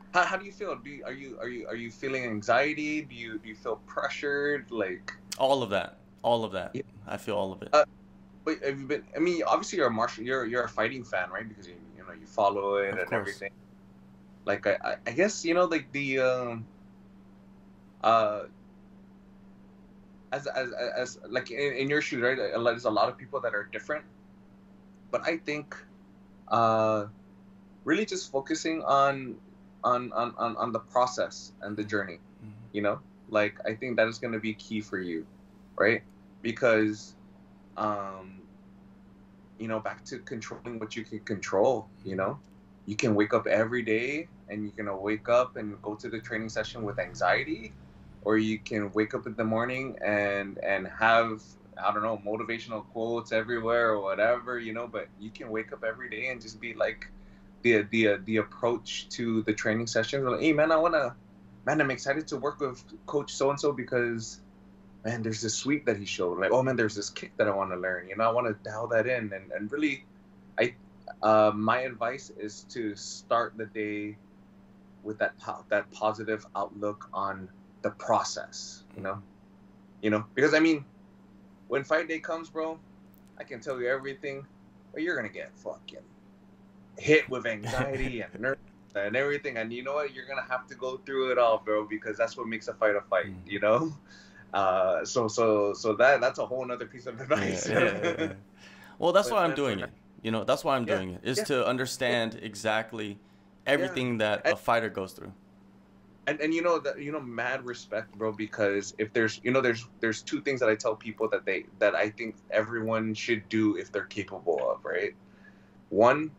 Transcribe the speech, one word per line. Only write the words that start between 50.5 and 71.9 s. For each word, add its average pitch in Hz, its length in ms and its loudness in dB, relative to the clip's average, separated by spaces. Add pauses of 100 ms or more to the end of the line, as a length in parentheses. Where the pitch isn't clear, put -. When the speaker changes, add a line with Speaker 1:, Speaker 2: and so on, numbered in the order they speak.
Speaker 1:
and 95 280 0 (120)
have, 113 440 4 (400)
I 98 100 2
don't 104 100 0
know, 110 220 -2
motivational 110 680 -6
quotes 117 400 -4
everywhere 113 580 2
or 104 100 2
whatever, 117 580 2
you 113 140 -6
know, 117 140 -6
but 107 220 -8 (120)
you 107 100 -12
can 120 200 -12
wake 110 220 -4
up 107 120 -10
every 113 240 -6
day 120 200 -6
and 123 120 -6
just 107 200 -16
be 117 140 -8
like, - 360 -4 (520)
the, 113 280 6
the, 107 340 6
the 110 120 0
approach - 720 -2
to 113 320 0
the 110 100 0
training 113 360 0
session, 131 360 0
like, 120 160 0
"Hey, 160 120 6
man, 151 180 4
I 160 60 6
wanna, 156 400 4 (480)
man, 147 160 4
I'm 139 100 4
excited 139 380 -2
to 147 80 -4
work 143 240 -2
with 127 240 -4 (220)
Coach 143 280 -2
so-and-so 139 380 2
because, 117 680 -2 (640)
man, 113 180 -2
there's 110 180 -2
this 110 140 -2
sweep 147 320 -2
that 110 100 4
he 101 80 -8
showed. 90 340 -2
Like, 95 140 2
oh, 127 100 6
man, 131 140 2
there's 110 180 2
this 101 160 -6
kick - 280 -12
that 104 100 4
I 98 60 2
wanna 95 220 -2
learn. 90 320 -4
You 98 80 -8
know, 110 80 0
I 117 80 4
wanna 120 200 2 (100)
dial 110 260 -6
that 113 200 2
in." 113 240 -2
And, 95 180 -10
and 107 220 -6
really, 147 320 0 (560)
I, 120 140 2 (480)
uh, 107 320 8
my 110 260 2
advice 123 580 -6